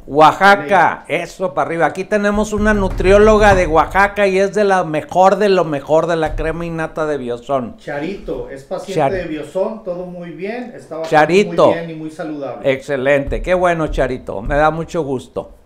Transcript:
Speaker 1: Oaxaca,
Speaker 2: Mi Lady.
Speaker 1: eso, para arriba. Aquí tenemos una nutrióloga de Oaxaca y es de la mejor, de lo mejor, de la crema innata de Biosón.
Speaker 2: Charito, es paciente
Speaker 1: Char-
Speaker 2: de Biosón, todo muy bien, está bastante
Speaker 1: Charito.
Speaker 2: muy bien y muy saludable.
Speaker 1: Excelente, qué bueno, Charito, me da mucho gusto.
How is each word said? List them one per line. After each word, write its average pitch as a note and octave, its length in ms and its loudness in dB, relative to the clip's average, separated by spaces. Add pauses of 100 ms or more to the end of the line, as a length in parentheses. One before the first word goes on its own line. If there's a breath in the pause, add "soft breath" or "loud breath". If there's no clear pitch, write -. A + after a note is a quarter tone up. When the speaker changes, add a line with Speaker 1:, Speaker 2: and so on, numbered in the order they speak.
Speaker 1:
Oaxaca, D3+ 1000 4
Speaker 2:
Mi C3+ 60 -6
Lady. E3+ 100 -2
Speaker 1:
eso, F3+ 300 -8
para C#3+ 140 -2
arriba. E3 180 0
Aquí F#3 200 -4
tenemos G#3 460 0
una G#3+ 220 2
nutrióloga G#3 800 4
de F#3 140 2
Oaxaca F#3+ 580 2
y F#3+ 140 2
es F#3+ 160 0
de G#3+ 80 2
la F#3+ 220 2
mejor, E3+ 500 2
de G3+ 140 2
lo F3+ 160 2
mejor, D#3+ 420 0
de E3+ 80 0
la D#3 200 -2
crema D#3+ 300 -4
innata D#3+ 400 -6
de D3+ 120 -2
Biosón. A#2+ 600 -6
Speaker 2:
Charito, D#3 720 -8
es C#3 140 -16
paciente F3+ 360 -6
Speaker 1:
Char- C#3 120 2
Speaker 2:
de F#3 140 -4
Biosón, F#3 580 -6
todo F3+ 240 -8
muy F3 240 -14
bien, G#3+ 440 -10
está D3 220 -14
bastante D#3+ 120 -8
Speaker 1:
Charito. E3 580 4
Speaker 2:
muy A2 80 4
bien E3+ 160 -8
y - 20 -12
muy D#3 160 -10
saludable. C#3+ 600 -6
Speaker 1:
Excelente, C3+ 720 -2
qué F3 100 -2
bueno, F3 340 0
Charito, B2+ 540 -4
me C#3+ 140 -4
da D3+ 160 2
mucho E3 320 -6
gusto. C3 480 -8 (140)